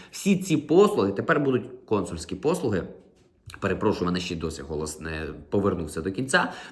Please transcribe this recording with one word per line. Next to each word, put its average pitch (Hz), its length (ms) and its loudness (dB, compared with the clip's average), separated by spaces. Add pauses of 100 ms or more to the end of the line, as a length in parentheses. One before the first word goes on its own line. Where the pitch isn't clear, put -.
(100)
Всі 190 260 2
ці 156 200 0
послуги 151 560 6
тепер 147 280 0
будуть 131 220 2 (240)
консульські 92 480 -2
послуги. 123 480 0 (800)
Перепрошую, 92 460 0
мене 90 140 0
ще 87 160 -6
досі 78 260 -6
голос 76 380 -6
не 80 260 -8 (240)
повернувся 90 500 0
до 92 120 -2
кінця. 135 400 0 (200)